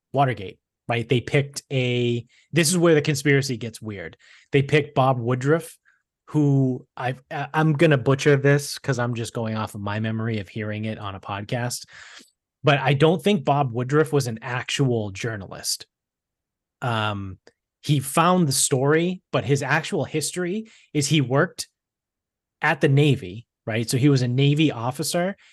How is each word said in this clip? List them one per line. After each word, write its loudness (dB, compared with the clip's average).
Watergate, -2
right? -2
They 2
picked -2
a, -2
this 2
is 0
where 6
the 6
conspiracy 0
gets -12
weird. -12
They 4
picked 0
Bob 2
Woodruff, -2
who 2
I've, -6
I, -6
I'm 2
gonna 4
butcher 2
this 0
'cause -4
I'm -2
just -8
going -6
off -6
of -12
my -4
memory -4
of -10
hearing -8
it -8
on -10
a -16
podcast, -8
but 4
I 0
don't 4
think 0
Bob 0
Woodruff 0
was 2
an -6
actual -2
journalist. -8
Um, -4
he 0
found 2
the 0
story, 0
but 0
his 0
actual -2
history -6
is 0
he 4
worked 0
at 0
the 6
Navy, 2
right? -2
So 0
he 4
was 4
a 0
Navy 2
officer, -4